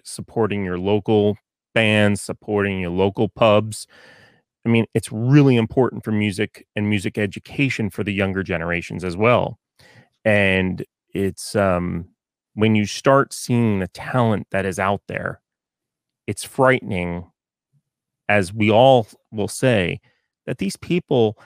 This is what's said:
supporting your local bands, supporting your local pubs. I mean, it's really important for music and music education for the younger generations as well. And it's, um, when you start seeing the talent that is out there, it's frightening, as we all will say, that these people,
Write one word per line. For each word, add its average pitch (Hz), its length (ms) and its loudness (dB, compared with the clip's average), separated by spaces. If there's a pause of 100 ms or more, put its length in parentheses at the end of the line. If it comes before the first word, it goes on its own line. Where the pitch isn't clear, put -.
supporting 101 580 -4
your 90 160 -6
local 104 580 2 (360)
bands, 107 480 4
supporting 98 580 -4
your 90 100 -6
local 98 380 0
pubs. 110 580 2 (800)
I 113 40 0
mean, 117 240 4
it's - 180 -4
really 127 460 4
important 113 480 -2
for 110 60 -4
music 104 540 -4 (100)
and 104 140 -2
music 104 280 -2
education 110 720 -4
for 107 140 -8
the 101 100 -4
younger 95 300 -2
generations 87 600 -6
as 90 140 -6
well. 113 420 2 (640)
And 95 640 2 (280)
it's, 95 420 -6
um, 87 520 -2 (460)
when 110 220 2
you 107 100 2
start - 480 0
seeing 117 460 -2
the 92 100 -4
talent - 640 -2
that 95 140 -4
is 95 140 -6
out 98 280 -2
there, - 340 -8 (840)
it's - 200 -8
frightening, 90 840 0 (1000)
as 101 240 2
we 110 180 2
all 123 340 6 (260)
will 104 180 -6
say, 95 500 0 (460)
that - 140 -8
these 196 180 -6
people, 127 680 0